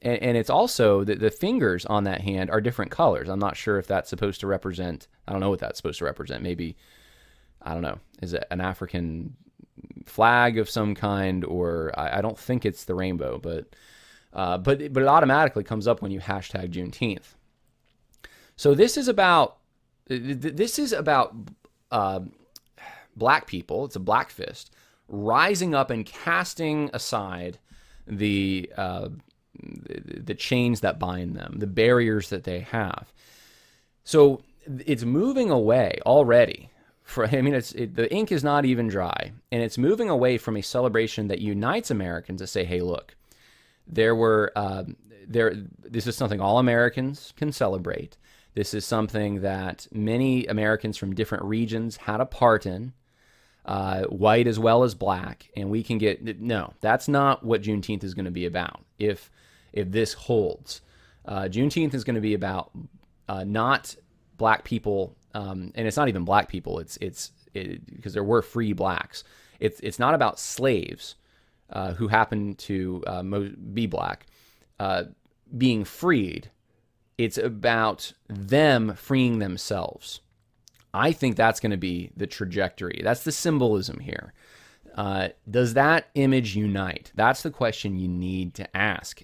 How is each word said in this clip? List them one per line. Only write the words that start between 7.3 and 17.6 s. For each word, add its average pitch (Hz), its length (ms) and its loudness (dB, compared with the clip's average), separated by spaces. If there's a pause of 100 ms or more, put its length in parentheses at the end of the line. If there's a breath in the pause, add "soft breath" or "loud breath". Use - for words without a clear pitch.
I 82 100 -8
don't 82 80 -4
know, 67 160 -6 (240)
is 87 120 -6
it 85 180 -4
an 90 100 -4
African 87 720 -6 (680)
flag 120 520 4
of 107 120 0
some 104 240 -2
kind? 95 520 -2
Or 85 520 -2
I, 78 220 -2
I - 20 2
don't 107 160 -4
think - 280 -2
it's 101 200 -4
the 90 100 -4
rainbow, 87 440 -2
but, 82 260 -6 (680 soft breath)
uh, 90 240 -2
but, 139 360 0
but 131 100 4
it 135 40 6
automatically 147 560 6
comes 107 240 -2
up 117 140 2
when 98 100 -6
you 98 80 -6
hashtag 92 520 -8
Juneteenth. 90 640 -6 (1200 loud breath)